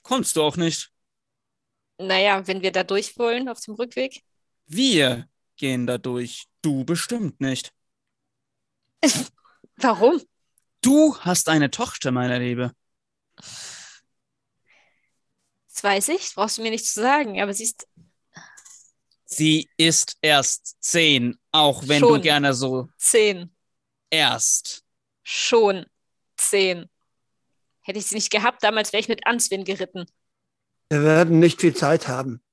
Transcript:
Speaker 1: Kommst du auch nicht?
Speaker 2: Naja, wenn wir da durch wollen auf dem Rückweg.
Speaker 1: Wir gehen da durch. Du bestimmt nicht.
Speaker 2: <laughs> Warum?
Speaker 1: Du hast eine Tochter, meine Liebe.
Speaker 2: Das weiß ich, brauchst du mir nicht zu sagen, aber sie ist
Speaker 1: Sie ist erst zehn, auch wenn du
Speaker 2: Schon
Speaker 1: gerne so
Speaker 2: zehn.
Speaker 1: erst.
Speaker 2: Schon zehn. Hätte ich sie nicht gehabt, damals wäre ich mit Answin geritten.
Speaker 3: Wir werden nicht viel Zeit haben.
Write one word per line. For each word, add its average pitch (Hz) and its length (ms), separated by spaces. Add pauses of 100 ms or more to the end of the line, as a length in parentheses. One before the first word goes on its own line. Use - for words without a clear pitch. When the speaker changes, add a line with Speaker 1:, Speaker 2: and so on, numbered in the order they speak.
Speaker 1:
Kommst 247 340
du 156 60
auch 151 160
nicht? 165 340 (1080)
Speaker 2:
Naja, 190 480
wenn 190 160
wir 185 80
da 185 120
durch 196 360
wollen 240 300
auf 226 100
dem 214 160
Rückweg. 254 480 (420)
Speaker 1:
Wir 151 640 (280)
gehen 127 280
da 123 140
durch. 123 480 (160)
Du 139 220
bestimmt 170 540
nicht. 135 320 (1300)
Speaker 2:
<laughs> - 20 (720)
Warum? 240 420 (640)
Speaker 1:
Du 294 360
hast - 280
eine 151 220
Tochter, - 420
meine 123 280
Liebe. 123 320 (3000)
Speaker 2:
Das - 160
weiß 202 260
ich, 349 240
brauchst - 240
du 220 60
mir 220 80
nicht 226 160
zu - 140
sagen, 247 380
aber 202 140
sie 220 120
ist - 220 (1400)
Speaker 1:
Sie 156 520
ist 160 440
erst - 600
zehn, 139 560 (120)
auch 147 360
wenn 147 140
du - 140
Speaker 2:
Schon 143 60
Speaker 1:
gerne 143 340
so 127 420
Speaker 2:
zehn. 202 580 (540)
Speaker 1:
erst. - 720 (400)
Speaker 2:
Schon 202 640 (500)
zehn. 185 540 (920)
Hätte 196 180
ich 196 80
sie - 80
nicht 214 160
gehabt, 214 320
damals 214 280
wäre 214 100
ich 214 60
mit 226 200
Answin 233 360
geritten. 185 420 (840)
Speaker 3:
Wir 147 140
werden 160 360
nicht 170 220
viel 170 140
Zeit 151 320
haben. 127 460